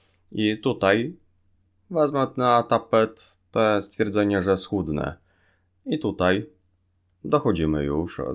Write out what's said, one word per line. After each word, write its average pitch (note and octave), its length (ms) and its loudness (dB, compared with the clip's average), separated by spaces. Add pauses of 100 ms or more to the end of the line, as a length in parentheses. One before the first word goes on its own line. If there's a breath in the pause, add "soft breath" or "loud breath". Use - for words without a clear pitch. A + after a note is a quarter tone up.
(320)
i G#2+ 260 -2
tutaj A2+ 580 0 (760)
wezmę C#3+ 380 0 (100)
na B2 260 4
tapet - 760 0 (120)
te G#2+ 300 2
stwierdzenie, G2+ 600 0
że F#2 160 2
schudnę. D2+ 600 -4 (680)
I C4+ 140 -4
tutaj F#2+ 460 0 (760)
dochodzimy D#2+ 600 0
już D2+ 380 -4 (140)